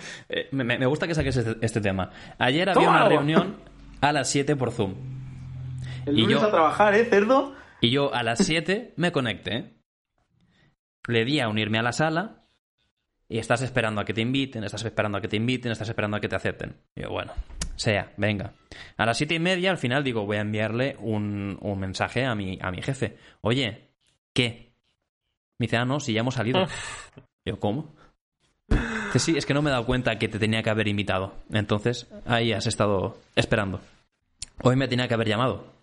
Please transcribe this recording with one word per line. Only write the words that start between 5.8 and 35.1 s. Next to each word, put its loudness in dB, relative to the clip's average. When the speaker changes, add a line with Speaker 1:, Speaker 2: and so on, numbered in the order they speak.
Speaker 2:
El 2
Speaker 1:
Y 6
Speaker 2:
lunes 4
Speaker 1:
yo 4
Speaker 2:
a 4
trabajar, 6
¿eh, 6
cerdo? 4
Speaker 1:
Y 4
yo 2
a 0
las 0
siete 0
me 0
conecté. -2
Le 2
di 0
a 0
unirme 0
a 0
la 0
sala -2
y -4
estás 2
esperando 0
a -2
que -4
te -2
inviten, -2
estás -6
esperando -2
a -4
que -6
te -2
inviten, 0
estás -4
esperando -2
a -2
que -4
te -2
acepten. -4
Y -10
yo, -8
bueno, -6
sea, 0
venga. -2
A 2
las 0
siete -2
y -2
media, 0
al 0
final, 0
digo, -2
voy 0
a 0
enviarle -2
un, -4
un -4
mensaje -2
a 0
mi, -6
a -4
mi -8
jefe. -6
"Oye, -2
¿qué?". -2
Me 0
dice, 0
"Ah, 2
no, -2
si -4
ya 2
hemos 0
salido". 2
Speaker 3:
<laughs> -20
Speaker 1:
Yo, -6
"¿Cómo?". -4
Dice, 2
"Sí, 2
es -4
que 0
no 2
me 2
he 0
dado 0
cuenta 0
que 0
te -4
tenía 2
que 0
haber 2
invitado". 0
Entonces, 0
ahí 2
has -2
estado 0
esperando. 0
Hoy 6
me 2
tenía 0
que 2